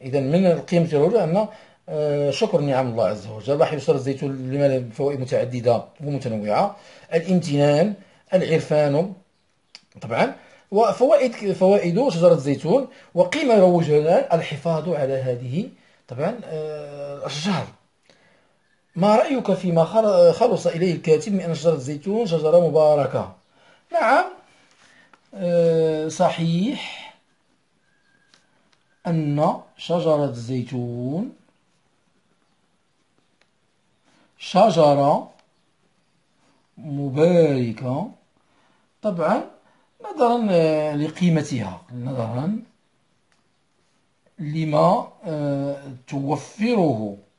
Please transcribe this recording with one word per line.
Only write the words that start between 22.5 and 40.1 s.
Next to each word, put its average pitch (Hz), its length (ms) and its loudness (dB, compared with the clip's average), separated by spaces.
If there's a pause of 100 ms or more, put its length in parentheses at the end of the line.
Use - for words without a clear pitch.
مباركة؟ 143 680 2 (580)
نعم، 320 320 2 (1080)
آه، 165 760 0
صحيح 170 1080 -2 (1900)
أن 156 460 0 (240)
شجرة 160 480 0
الزيتون 123 1080 -6 (3000)
شجرة 160 920 4 (1500)
مباركة، 143 1300 0 (920)
طبعا، 185 420 -2 (720)